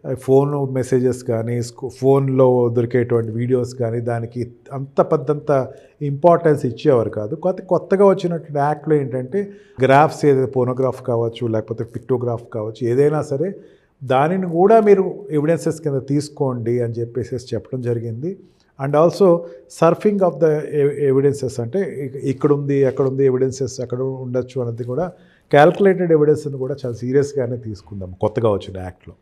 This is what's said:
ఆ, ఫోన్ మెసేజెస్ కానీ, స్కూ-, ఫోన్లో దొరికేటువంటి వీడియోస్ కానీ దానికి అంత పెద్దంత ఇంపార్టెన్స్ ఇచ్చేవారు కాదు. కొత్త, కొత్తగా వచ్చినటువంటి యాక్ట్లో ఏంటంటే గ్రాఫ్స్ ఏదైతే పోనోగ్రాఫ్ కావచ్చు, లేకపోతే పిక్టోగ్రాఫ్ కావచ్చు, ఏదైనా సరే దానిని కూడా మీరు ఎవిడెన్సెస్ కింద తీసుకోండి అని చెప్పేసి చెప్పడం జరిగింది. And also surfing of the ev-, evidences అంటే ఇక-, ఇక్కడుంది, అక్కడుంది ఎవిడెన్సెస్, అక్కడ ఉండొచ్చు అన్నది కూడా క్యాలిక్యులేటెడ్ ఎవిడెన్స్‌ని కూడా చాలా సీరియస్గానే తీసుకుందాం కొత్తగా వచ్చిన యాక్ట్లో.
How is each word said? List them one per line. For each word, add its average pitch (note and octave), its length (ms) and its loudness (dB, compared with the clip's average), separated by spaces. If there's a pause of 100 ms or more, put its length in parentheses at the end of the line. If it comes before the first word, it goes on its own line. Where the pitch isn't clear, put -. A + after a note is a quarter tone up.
ఆ, C#3 80 -6
ఫోన్ C#3 600 2
మెసేజెస్ B2+ 500 0
కానీ, A#2+ 380 -2
స్కూ-, A#2+ 260 -10
ఫోన్లో C3 800 2
దొరికేటువంటి A#2+ 600 0
వీడియోస్ B2 440 -2
కానీ A#2+ 260 -4
దానికి A#2+ 520 -6 (200)
అంత C#3 280 -4
పెద్దంత D3 680 0 (340)
ఇంపార్టెన్స్ D3+ 640 2
ఇచ్చేవారు A#2 440 2
కాదు. G#2+ 240 -6
కొత్త, F3+ 260 -4
కొత్తగా F#3+ 440 0
వచ్చినటువంటి F3 540 0
యాక్ట్లో D3+ 380 0
ఏంటంటే C3 560 -4 (320)
గ్రాఫ్స్ C#3+ 420 4
ఏదైతే C3 200 4
పోనోగ్రాఫ్ B2 560 -2
కావచ్చు, A#2 440 -4
లేకపోతే A2 380 -4
పిక్టోగ్రాఫ్ A#2+ 600 -4 (100)
కావచ్చు, A2+ 340 -6
ఏదైనా C#3+ 340 2
సరే D#3+ 320 -4 (500)
దానిని D3+ 420 0
కూడా F#3 340 6
మీరు F#3+ 500 2
ఎవిడెన్సెస్ D#3 500 0
కింద C#3 280 -2
తీసుకోండి B2+ 720 -2
అని A#2 120 -2
చెప్పేసి A#2+ 440 -6
చెప్పడం A#2 440 -8
జరిగింది. A#2+ 580 -6 (480)
And D3 80 -2
also E3+ 440 4 (460)
surfing F#3 340 2
of F3+ 160 0
the D3+ 260 0 (220)
ev-, C#3+ 300 0
evidences C3+ 500 0
అంటే A#2+ 180 -4 (260)
ఇక-, C3 100 -12
ఇక్కడుంది, C#3 680 0
అక్కడుంది C3+ 400 0
ఎవిడెన్సెస్, C3 560 -2
అక్కడ B2 200 -8
ఉండొచ్చు B2+ 600 -6
అన్నది A#2 240 -6
కూడా D3 280 -6 (380)
క్యాలిక్యులేటెడ్ F3 640 4
ఎవిడెన్స్‌ని D3 460 2
కూడా C3 180 -6 (100)
చాలా A#2+ 80 -6
సీరియస్గానే B2+ 600 -2
తీసుకుందాం G2+ 640 -12
కొత్తగా A2 300 0
వచ్చిన F#2+ 280 -4
యాక్ట్లో. F#2 440 -14